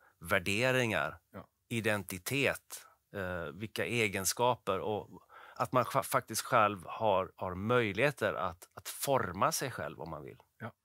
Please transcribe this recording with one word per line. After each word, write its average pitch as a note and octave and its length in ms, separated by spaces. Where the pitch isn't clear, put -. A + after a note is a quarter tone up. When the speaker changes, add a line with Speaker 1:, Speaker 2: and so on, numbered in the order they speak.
Speaker 1:
värderingar, G2+ 1000
Speaker 2:
Ja. - 160
Speaker 1:
identitet, G#2+ 1200
eh, F2+ 400
vilka G#2 320
egenskaper G2+ 920
och F2+ 420
att - 160
man C3 120
scha-, - 180
faktiskt A#2+ 400
själv G#2 440
har, F#2+ 500
har F#2 180
möjligheter A2 800
att, E2+ 400
att - 140
forma B2 640
sig C3+ 180
själv D2+ 300
om D#2+ 100
man D2 140
vill. C2 120
Speaker 2:
Ja. A3 120